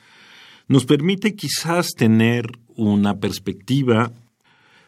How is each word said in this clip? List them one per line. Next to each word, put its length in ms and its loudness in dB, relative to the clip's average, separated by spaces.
nos 200 4
permite 480 0
quizás 560 -4
tener 580 2
una 440 0
perspectiva 920 -2